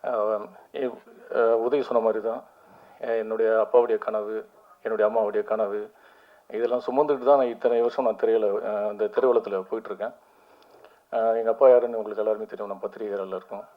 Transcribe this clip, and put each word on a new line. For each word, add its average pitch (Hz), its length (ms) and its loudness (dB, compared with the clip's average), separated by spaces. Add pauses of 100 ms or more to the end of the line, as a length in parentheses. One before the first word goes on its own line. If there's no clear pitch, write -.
ஆ, 127 100 -2 (580)
இ-, 123 260 -6 (380)
ஆ, 117 200 4
உதய் 123 260 0
சொன்ன 120 200 0
மாதிரி 110 220 0
தான், - 200 -4 (540)
என்னுடைய 110 520 -2
அப்பாவுடைய 110 480 2
கனவு, 107 500 -6 (340)
என்னுடைய 107 300 0
அம்மாவுடைய 104 320 -2
கனவு, 104 460 -4 (580)
இதெல்லாம் 120 380 -2
சுமந்துக்கிட்டு 135 380 0
தான் 143 120 6
நான் 131 100 2
இத்தனை 117 340 0
வருஷம் 120 240 0
நான் 110 120 0
திரையில, 107 600 0
ஆ, 104 140 -4
இந்த 104 140 -4
திரையுலகத்துல 110 680 0
போயிட்டுருக்கேன். 107 440 -8 (1000)
ஆ, 113 180 0
எங்க 113 200 0
அப்பா 131 180 6
யாருன்னு 120 280 6
உங்களுக்கு 107 260 -6
எல்லாருமே 107 240 -2
தெரியும், 98 340 -10
நான் 104 100 -8
பத்திரிகையாளர்ல 98 460 -8
இருக்கோம். 101 280 -12 (120)